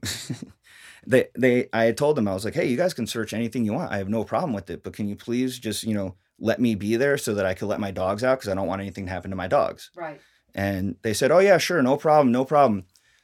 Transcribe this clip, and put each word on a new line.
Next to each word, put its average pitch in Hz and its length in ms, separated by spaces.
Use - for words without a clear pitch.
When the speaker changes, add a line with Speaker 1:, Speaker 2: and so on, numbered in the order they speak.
Speaker 1:
<laughs> - 500
they, 120 200
they, 123 340
I 113 140
had 113 120
told 151 200
them, 107 100
I 95 60
was 95 120
like, 107 100
"Hey, 156 120
you 123 100
guys 175 160
can 113 140
search 110 260
anything 117 320
you 104 80
want. 156 180
I 101 60
have 98 120
no 110 140
problem 127 300
with 92 160
it. 82 140
But 92 100
can 104 140
you 101 80
please 123 440
just, 107 240
you 110 100
know, 95 220
let 107 200
me 117 160
be 101 200
there 139 220
so 120 180
that 98 100
I 92 80
could 101 140
let 101 120
my 101 120
dogs 92 320
out 127 160
'cause 104 100
I 95 60
don't 95 120
want 95 140
anything 98 240
to 92 60
happen 92 200
to 95 60
my 92 100
dogs." - 480
Speaker 2:
Right. 160 240
Speaker 1:
And 98 480
they 110 100
said, 135 180
"Oh, 175 80
yeah, 190 180
sure. 170 240
No 131 160
problem. 151 340
No 123 140
problem." 123 400